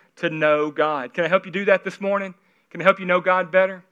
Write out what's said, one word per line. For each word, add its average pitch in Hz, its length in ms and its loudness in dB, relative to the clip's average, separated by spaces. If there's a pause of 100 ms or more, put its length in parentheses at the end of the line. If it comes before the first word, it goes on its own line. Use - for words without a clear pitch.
(160)
to 170 140 -4
know 151 400 0
God? 147 440 -2
Can 175 100 -2
I 160 40 0
help 185 180 0
you 180 60 -14
do 196 140 -4
that 190 180 2
this 190 160 -10
morning? 196 340 -4 (360)
Can 180 100 -12
I 160 40 -2
help 190 140 6
you 190 80 -10
know 180 140 2
God 180 320 0
better? 190 400 0